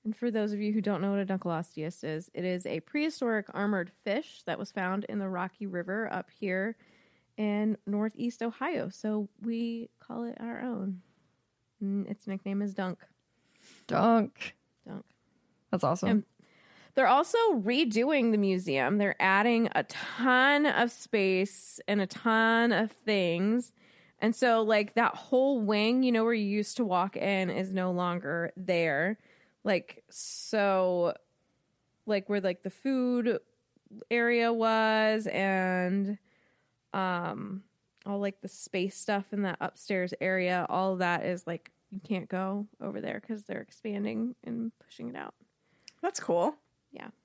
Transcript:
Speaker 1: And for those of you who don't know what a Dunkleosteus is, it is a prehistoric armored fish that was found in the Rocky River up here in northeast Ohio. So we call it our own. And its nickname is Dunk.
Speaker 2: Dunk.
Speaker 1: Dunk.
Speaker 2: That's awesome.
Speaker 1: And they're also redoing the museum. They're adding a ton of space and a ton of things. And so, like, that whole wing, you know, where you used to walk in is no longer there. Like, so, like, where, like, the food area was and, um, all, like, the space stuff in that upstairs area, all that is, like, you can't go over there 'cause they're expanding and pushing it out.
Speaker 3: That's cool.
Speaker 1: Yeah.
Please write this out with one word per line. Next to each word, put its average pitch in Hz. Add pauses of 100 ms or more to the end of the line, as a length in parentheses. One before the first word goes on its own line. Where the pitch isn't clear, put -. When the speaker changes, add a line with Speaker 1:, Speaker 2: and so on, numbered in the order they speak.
Speaker 1:
And 220
for 240
those 214
of 202
you 214
who 214
don't 190
know 196
what 202
a 196
Dunkleosteus 170
is, 160
it 175
is 180
a -
prehistoric 269
armored 196 (140)
fish 220
that -
was 202
found 190
in 214
the 196
Rocky 185
River 185
up -
here 196 (600)
in 214 (100)
northeast 214
Ohio. 254
So 214 (140)
we 233
call 240
it 233
our 233
own. 196 (800)
And 196
its -
nickname 196
is 202
Dunk. 185 (840)
Speaker 2:
Dunk. - (320)
Speaker 1:
Dunk. - (680)
Speaker 2:
That's -
awesome. 175
Speaker 1:
And 208 (720)
they're 262
also 277 (140)
redoing 240
the 214
museum. 180
They're 202
adding 214
a -
ton 269
of 240
space 190
and 208
a 190
ton 226
of 208
things. 196 (460)
And 220
so, 233
like, 208
that 233
whole 262
wing, 214
you 254
know, 226
where 233
you 214
used 208
to 247
walk 185
in 190
is 190
no 185
longer 175
there. 175 (440)
Like, -
so, 185 (920)
like, 202
where, 208
like, 185
the 196
food 247 (720)
area 233
was 220
and, 190 (760)
um, 190 (440)
all, 202
like, 202
the -
space -
stuff 202
in 208
that 190
upstairs 180
area, 180
all 190
that 175
is, 180
like, 170 (200)
you 196
can't 185
go 190 (140)
over 202
there 214
'cause 214
they're -
expanding 220 (100)
and 233
pushing -
it 254
out. - (640)
Speaker 3:
That's 392
cool. 220 (360)
Speaker 1:
Yeah. - (160)